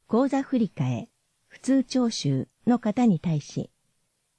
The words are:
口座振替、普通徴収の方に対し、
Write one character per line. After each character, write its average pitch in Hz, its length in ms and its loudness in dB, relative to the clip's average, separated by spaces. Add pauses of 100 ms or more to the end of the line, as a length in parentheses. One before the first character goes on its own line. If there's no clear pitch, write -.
口 254 220 2
座 269 140 -2
振 - 140 -4 (180)
替、 127 340 -4 (380)
普 - 140 -20
通 262 240 2
徴 254 240 -2
収 139 400 -2 (180)
の 240 120 4
方 220 260 0
に 202 160 4
対 156 220 -2
し、 - 280 -10 (680)